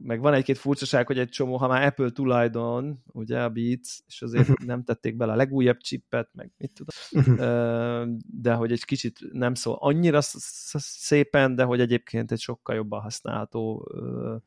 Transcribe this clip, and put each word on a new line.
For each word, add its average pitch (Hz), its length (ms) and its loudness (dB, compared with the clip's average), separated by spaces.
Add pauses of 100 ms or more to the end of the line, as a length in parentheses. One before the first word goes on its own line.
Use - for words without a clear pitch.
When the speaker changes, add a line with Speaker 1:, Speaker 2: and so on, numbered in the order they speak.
Speaker 1:
meg 117 200 -4
van 147 120 4
egy-két 135 240 2
furcsaság, 139 500 0
hogy 127 120 -2
egy 123 100 -2
csomó, 127 280 -2
ha 131 100 0
már 127 200 2
Apple 135 220 0
tulajdon, 120 1000 0
ugye, 120 320 -4
a 117 60 -2
Beats, 117 400 -4 (180)
és - 140 -18
azért 120 260 4
Speaker 2:
Mhm. 131 180 2
Speaker 1:
nem 123 180 -6
tették 117 340 -4
bele 117 140 0
a 110 40 0
legújabb 127 420 4
chipet, - 560 -6
meg - 240 -16
mit - 160 -10
tudom, - 520 0
Speaker 2:
Mhm. 127 180 6
Speaker 1:
ö, 120 640 0 (360)
de 117 120 4
hogy 117 180 0
egy 120 140 -2
kicsit - 340 -4 (120)
nem 123 220 -2
szól 117 260 -4
annyira 147 420 4
sz-, - 180 -4
sz-, - 380 -10 (220)
szépen, 139 560 4
de 127 80 4
hogy 123 160 2
egyébként 117 520 0
egy 113 80 -2
sokkal - 360 -6
jobban 107 260 -4
használható, 110 920 -6
ö, 120 420 -6 (120)